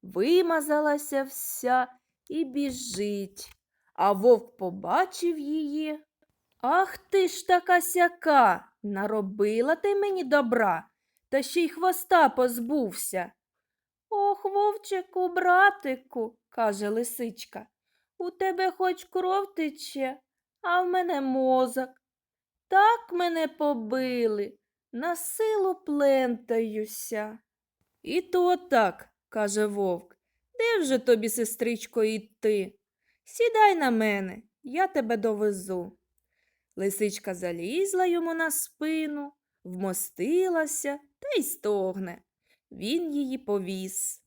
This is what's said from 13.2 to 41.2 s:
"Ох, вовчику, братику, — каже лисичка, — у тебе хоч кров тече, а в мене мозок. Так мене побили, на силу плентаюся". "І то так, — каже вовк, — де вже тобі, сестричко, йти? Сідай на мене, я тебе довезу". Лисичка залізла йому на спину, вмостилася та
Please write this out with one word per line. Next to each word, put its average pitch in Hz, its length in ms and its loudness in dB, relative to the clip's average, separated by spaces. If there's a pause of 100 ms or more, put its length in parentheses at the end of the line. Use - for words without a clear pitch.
"Ох, 403 340 0
вовчику, 403 840 -2
братику, — 359 1040 2 (140)
каже 208 400 -2
лисичка, — 233 800 -6 (520)
у 359 120 -6
тебе 370 400 0
хоч 370 340 -2
кров 381 500 -2
тече, 285 680 -6 (420)
а 359 200 2
в 359 60 0
мене 359 320 0
мозок. 262 680 0 (800)
Так 427 440 4
мене 339 360 0
побили, 240 1080 -2 (360)
на 320 240 -4
силу 415 580 0
плентаюся". 226 1600 -2 (640)
"І 339 200 -4
то 359 340 2
так, — 240 520 0 (200)
каже 214 380 -2
вовк, — 196 500 -4 (420)
де 453 240 2
вже 262 160 0
тобі, 233 300 2
сестричко, 226 760 -2
йти? 214 760 -2 (460)
Сідай 440 500 4
на 285 160 2
мене, 208 520 0 (200)
я 302 240 -2
тебе 247 300 -2
довезу". 196 840 -2 (800)
Лисичка 196 580 -4
залізла 233 720 -2
йому 339 280 0
на 330 160 -2
спину, 294 840 -6 (320)
вмостилася 285 1300 -2 (200)
та 554 100 -12 (100)